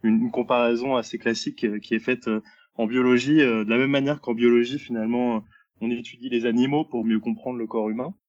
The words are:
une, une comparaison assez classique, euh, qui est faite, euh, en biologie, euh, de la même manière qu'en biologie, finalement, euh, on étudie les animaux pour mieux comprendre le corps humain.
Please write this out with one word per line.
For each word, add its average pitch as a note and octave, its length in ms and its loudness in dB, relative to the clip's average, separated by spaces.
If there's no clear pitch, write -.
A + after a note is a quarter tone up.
une, A2+ 180 4
une A#2+ 80 0
comparaison A#2+ 680 0
assez A#2 200 -6
classique, - 460 -4
euh, G#2 160 -2
qui A2+ 160 -4
est A2+ 40 -2
faite, B2 280 -4
euh, A2 140 -2
en A2+ 100 -2
biologie, B2+ 560 4
euh, A2+ 240 2
de G#2 60 -6
la A#2 80 2
même C3+ 100 2
manière C#3+ 320 0
qu'en A#2+ 140 -4
biologie, A#2+ 420 4
finalement, A#2+ 600 -2
euh, - 20 -2
on A2+ 80 -4
étudie A#2+ 400 -8
les A#2+ 160 0
animaux C3+ 400 2
pour A#2 200 -6
mieux A2 140 2
comprendre A#2+ 380 -6
le A#2 80 -6
corps A2 240 -4
humain. B2+ 240 -6